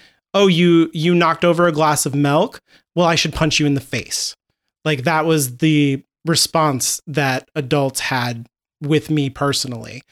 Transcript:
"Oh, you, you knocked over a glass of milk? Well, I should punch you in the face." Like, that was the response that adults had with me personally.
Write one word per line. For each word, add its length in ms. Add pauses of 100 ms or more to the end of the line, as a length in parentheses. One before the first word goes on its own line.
(320)
"Oh, 140
you, 460
you 200
knocked 320
over 220
a 60
glass 340
of 80
milk? 460 (340)
Well, 120
I 100
should 180
punch 240
you 80
in 80
the 60
face." 560 (480)
Like, 180
that 240
was 300
the 480 (200)
response 840
that 480
adults 440
had 460 (340)
with 300
me 180
personally. 840